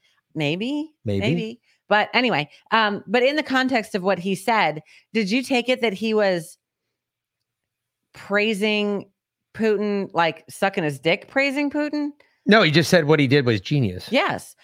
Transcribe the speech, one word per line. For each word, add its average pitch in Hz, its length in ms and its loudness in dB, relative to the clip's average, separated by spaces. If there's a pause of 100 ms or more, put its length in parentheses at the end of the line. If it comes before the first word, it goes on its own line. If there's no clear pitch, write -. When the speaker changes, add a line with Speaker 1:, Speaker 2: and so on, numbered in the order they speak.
(340)
Speaker 1:
Maybe. 220 580 -4 (120)
Speaker 2:
Maybe. 101 180 -2
Speaker 1:
Maybe. 175 400 -4 (260)
But 202 260 2
anyway, 196 360 0 (220)
um, 214 360 2
but 226 160 0
in 285 120 2
the 302 80 0
context 254 500 -2
of 196 100 -4
what 190 160 2
he 185 160 -2
said, 175 460 0 (320)
did 208 160 0
you 254 140 0
take 247 260 0
it 254 120 0
that 226 120 0
he 214 200 -4
was 190 440 0 (1600)
praising 208 960 -2 (440)
Putin, 208 600 -2
like, 165 360 -2
sucking 196 340 -2
his 143 160 -2
dick, 175 280 0
praising 277 420 -2
Putin? 294 400 -4 (360)
Speaker 2:
No, 214 160 6
he 160 100 4
just 151 180 2
said 170 160 4
what 151 140 4
he 139 80 4
did 139 180 4
was 110 160 2
genius. 107 500 -2
Speaker 1:
Yes. 269 520 -2